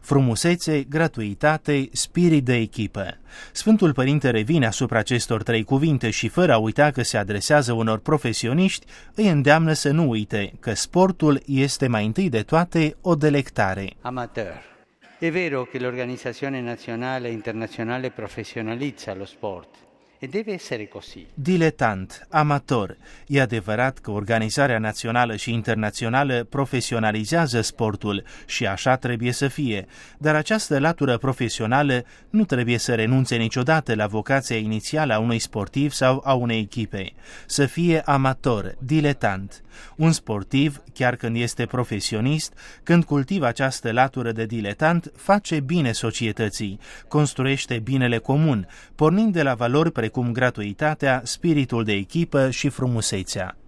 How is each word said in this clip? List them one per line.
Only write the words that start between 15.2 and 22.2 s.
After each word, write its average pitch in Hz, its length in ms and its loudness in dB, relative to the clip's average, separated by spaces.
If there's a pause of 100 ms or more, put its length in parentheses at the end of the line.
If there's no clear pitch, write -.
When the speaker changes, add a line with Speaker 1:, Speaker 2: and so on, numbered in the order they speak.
Speaker 2:
vero 151 320 -2
che 123 160 -10
l'organizzazione 127 840 -6
nazionale 120 680 -6
e 120 40 -6
internazionale 117 800 -6
professionalizza 113 1040 -10
lo 98 100 -12
sport. 95 420 -12 (560)
E 131 40 -12
deve 208 240 -6
essere 123 420 -8
così. - 400 -18
Speaker 1:
Diletant, 139 960 0